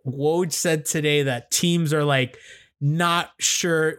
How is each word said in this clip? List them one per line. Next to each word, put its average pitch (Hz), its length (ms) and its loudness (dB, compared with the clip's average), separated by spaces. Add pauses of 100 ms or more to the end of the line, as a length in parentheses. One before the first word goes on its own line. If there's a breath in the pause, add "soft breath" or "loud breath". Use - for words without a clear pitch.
Woj 151 460 0
said 160 320 -2
today 147 380 0
that 131 280 -4
teams 170 420 0
are, 151 120 2
like, 131 340 0 (420 loud breath)
not 170 580 0
sure 160 600 0